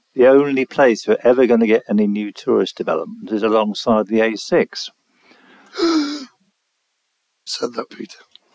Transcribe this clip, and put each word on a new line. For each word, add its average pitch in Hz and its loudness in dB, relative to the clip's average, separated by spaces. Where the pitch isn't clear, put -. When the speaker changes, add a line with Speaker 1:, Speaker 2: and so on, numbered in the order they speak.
Speaker 1:
the 127 4
only 139 4
place 123 0
we're 107 2
ever 127 4
gonna 113 2
get 110 2
any 104 0
new 101 -4
tourist 104 -2
development 82 -8
is 107 -4
alongside 107 0
the 110 0
A 113 -2
six. - -4
Speaker 2:
<gasps> - -14
Said - -10
that, - -12
Peter. - -18